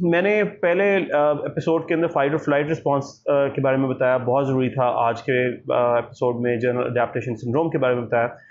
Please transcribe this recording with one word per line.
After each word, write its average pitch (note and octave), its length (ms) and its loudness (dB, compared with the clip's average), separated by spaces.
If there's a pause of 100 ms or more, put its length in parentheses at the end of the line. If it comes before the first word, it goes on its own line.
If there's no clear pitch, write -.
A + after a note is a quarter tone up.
मैंने F#3+ 420 2
पहले, G3 520 0
uh, D3 500 0
episode D#3+ 420 -2
के E3+ 60 0
अंदर E3 120 0
fight C#3+ 220 0
or D#3 100 0
flight D3 260 0
response, C#3+ 400 -2
अ, - 260 -8
के C#3 300 2
बारे C3+ 160 2
में C3+ 120 0
बताया, B2+ 300 0
बहुत B2 280 0
ज़रूरी C3 240 0
था। A#2+ 380 0
आज A#2 120 -2
के, B2+ 280 0
अ, A#2+ 500 0
episode A#2+ 440 -2
में A#2+ 160 0
general B2 260 0
adaptation A#2+ 500 -2
syndrome B2 340 -2
के D#3+ 100 -2
बारे B2+ 160 2
में A#2+ 100 -4
बताया। A#2 320 -2 (140)